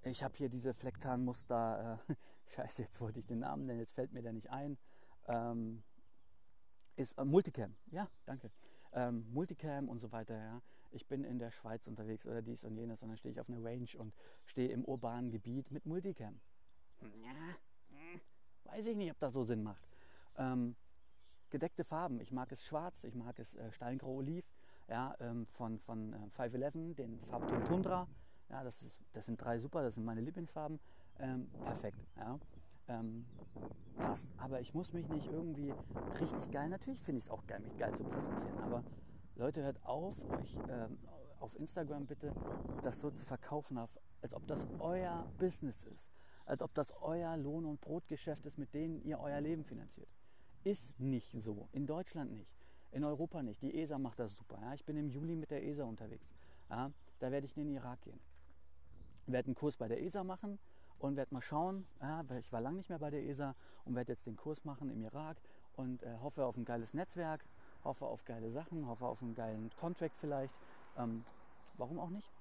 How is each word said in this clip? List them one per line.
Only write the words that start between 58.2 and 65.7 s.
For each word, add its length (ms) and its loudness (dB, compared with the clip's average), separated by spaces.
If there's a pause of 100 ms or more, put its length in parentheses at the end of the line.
Werde 200 6
einen 80 4
Kurs 240 2
bei 100 0
der 140 4
esa 200 2
machen 360 -2 (400)
und 180 4
werde 160 2
mal 80 0
schauen, 460 4 (140)
ja, 280 0
weil 100 0
ich 140 -6
war 80 4
lang 160 2
nicht 140 -4
mehr 80 0
bei 120 0
der 160 2
esa 300 0 (300)
und 80 2
werde 180 2
jetzt 140 -2
den 100 -2
Kurs 280 -2
machen 260 -2
im 120 0
Irak 380 -4 (320)